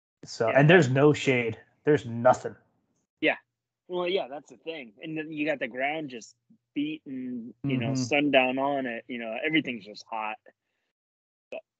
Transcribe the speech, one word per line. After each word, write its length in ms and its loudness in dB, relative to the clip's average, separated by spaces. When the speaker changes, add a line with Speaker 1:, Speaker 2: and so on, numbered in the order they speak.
Speaker 1:
So, 260 -2
Speaker 2:
Yeah, 100 4
Speaker 1:
and 80 8
there's 200 10
Speaker 2:
that's 60 0
Speaker 1:
no 200 6
shade. 420 0
There's 200 2
nothing. 500 2
Speaker 2:
Yeah. 140 2
Well, 200 -4
yeah, 180 -2
that's 240 -16
the 60 -20
thing. 440 -14
And 160 -10
then 140 -8
you 160 -4
got 140 -4
the 80 -6
ground 420 -6
just 240 -16
feet 300 -4
and, 480 -10
you 140 -2
know, 80 -4
Speaker 1:
Mm-hmm. 160 -2
Speaker 2:
sundown 560 2
on 260 -2
it, 240 -8
you 100 -10
know, 160 -8
everything's 420 -2
just 220 -18
hot. 280 -8
But, 100 -14